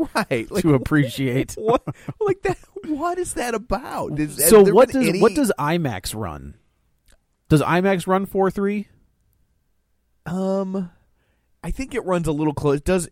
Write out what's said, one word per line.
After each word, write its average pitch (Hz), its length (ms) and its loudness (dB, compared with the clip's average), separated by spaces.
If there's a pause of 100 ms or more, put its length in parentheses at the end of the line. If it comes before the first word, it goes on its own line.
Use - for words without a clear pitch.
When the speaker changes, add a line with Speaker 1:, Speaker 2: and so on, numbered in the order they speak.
(160)
Speaker 1:
Right, 123 340 -2
like, 170 140 -2
Speaker 2:
to 156 100 4
appreciate. 131 800 0
Speaker 1:
<laughs> - 40 -12
what, 220 260 0 (380)
like 392 220 0
that, 370 140 -2 (300)
what 320 300 -4
is 359 160 -6
that 240 220 -4
about? 214 680 -6
Is, 151 160 -6
has 156 120 2
Speaker 2:
So 208 140 10
Speaker 1:
there 190 100 6
Speaker 2:
what 254 200 8
Speaker 1:
been 262 80 0
Speaker 2:
does, 214 80 2
Speaker 1:
any 180 120 -2
Speaker 2:
what 208 140 4
does 269 240 2
IMAX 143 560 -2
run? 76 400 -10 (920)
Does 151 140 4
IMAX 180 460 0
run 190 180 0
four 190 260 0
three? 202 360 -4 (1400)
Speaker 1:
Um, 190 680 -4 (720)
I - 80 -6
think - 240 -8
it 226 100 -4
runs 175 220 -2
a 160 40 0
little 151 220 0
close. 143 240 0
It 143 80 -10
does, 180 260 0